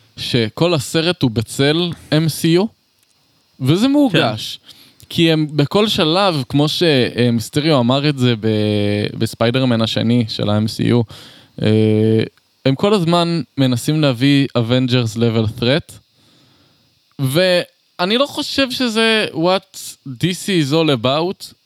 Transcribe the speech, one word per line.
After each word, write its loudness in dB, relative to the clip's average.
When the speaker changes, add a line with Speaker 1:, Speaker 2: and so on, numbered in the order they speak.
Speaker 1:
שכל 0
הסרט -2
הוא 2
בצל -2
אם 0
סי -2
יו, 2
וזה 2
מורגש. 0
Speaker 2:
כן. -20
Speaker 1:
כי 2
הם 0
בכל 0
שלב, 0
כמו 2
שמיסטריו 0
אמר 2
את -2
זה 2
ב-, -2
בספיידרמן 0
השני 0
של -4
ה-M 0
C -2
U, 0
אה, 2
הם 2
כל 0
הזמן 0
מנסים 0
להביא 2
Avengers 0
level 0
threat, 0
ואני -2
לא 0
חושב -4
שזה 0
what -2
D -12
C 0
is -2
all 2
about. -2